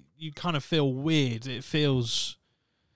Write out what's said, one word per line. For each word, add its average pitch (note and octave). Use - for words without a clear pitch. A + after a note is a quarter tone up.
you D#3
kind E3+
of C3+
feel D3
weird. C3
It A#2+
feels C3+